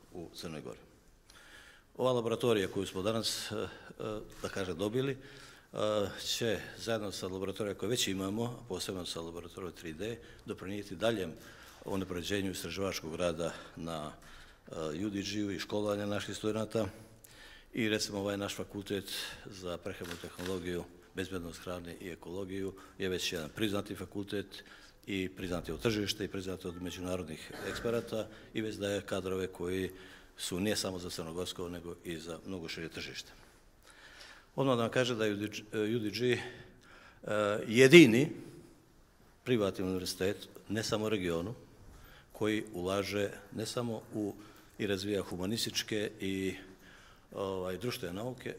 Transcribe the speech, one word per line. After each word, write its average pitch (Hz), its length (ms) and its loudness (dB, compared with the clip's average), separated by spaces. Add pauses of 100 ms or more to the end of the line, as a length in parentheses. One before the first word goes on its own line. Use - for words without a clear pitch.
(140)
u - 220 -10
Crnoj 80 260 -8
Gori. 62 180 -10 (1160)
Ova 127 140 4
laboratorija 113 560 4
koju 98 180 -2
smo 95 160 -4
danas, 110 500 0
e, 107 40 -4
e, 110 120 -2 (760)
da 98 80 -2
kažem, 90 280 -2
dobili, 120 340 0
e, 127 60 -6 (1080)
će 107 340 0 (180)
zajedno 107 340 -2
sa - 160 -4
laboratorijom 95 500 -2
koju 98 120 -2
već 120 180 2
imamo, 98 380 0
a - 220 -8
posebno 92 380 -4
sa 82 160 -6
laboratorijom 85 520 -8
tri 82 200 -8
D, 110 240 -4 (280)
doprinijeti 101 500 -6
daljem 92 380 2 (520)
unapređenju 92 680 0
istraživačkog 87 640 -4
rada 85 380 2 (220)
na, 80 360 -6 (600)
e, 80 340 -4
U 107 40 -2
D 98 120 -2
G-u 101 300 -2
i 85 80 -4
školovanja 104 460 0
naših 101 300 -2
studenata. 107 520 0 (840)
I 113 160 2
recimo 104 300 0
ovaj 101 180 0
naš 101 180 -2
fakultet 98 560 -4 (340)
za 92 320 -6
prehrambenu 87 440 -8
tehnologiju, 90 640 -4 (300)
bezbednost 87 460 -6
hrane 87 420 -8
i 98 80 -8
ekologiju 92 640 -6 (240)
je 95 120 0
već 92 240 0
jedan 78 160 -4
priznati 101 460 -2
fakultet 98 680 -6 (440)
i 95 220 0
priznati 87 420 -2
od 78 100 -6
tržišta 104 420 2
i 92 40 0
priznati 92 400 -6
od 87 140 -6
međunarodnih 90 720 -4 (160)
eksperata 113 600 -2 (260)
i 117 80 -2
već 107 140 -4
daje 101 260 0
kadrove 92 460 0
koji 90 440 -2 (460)
su - 220 -2
ne 101 160 4
samo 92 240 -2
za 87 100 -6
crnogorsko, 87 600 -4
nego 87 340 -8
i 85 140 -6
za 80 280 -8
mnogo 92 220 -6
šire 80 220 -6
tržište. - 420 -10 (1200)
Odmah 135 220 4
da 120 40 4
vam 113 100 2
kažem 123 260 4
da 110 80 4
je 104 80 4
U 101 40 0
D 104 100 0
G, - 240 -8
e, 110 240 2
U 123 40 2
D 107 100 0
G, 117 220 2
e, 110 80 4 (1300)
jedini 131 640 12 (1120)
privatni 101 400 2
univerzitet, 92 640 0 (220)
ne 107 140 0
samo 110 220 0
u 110 40 0
regionu, 90 460 0 (760)
koji 107 320 0 (100)
ulaže 98 560 0 (220)
ne 110 140 -6
samo 117 360 -4 (120)
u 104 200 -2 (440)
i 110 100 0
razvija 98 360 2
humanističke 104 960 -2
i, 95 360 0 (760)
ovaj, 95 460 -4
društvene 95 360 -4
nauke, 120 460 -6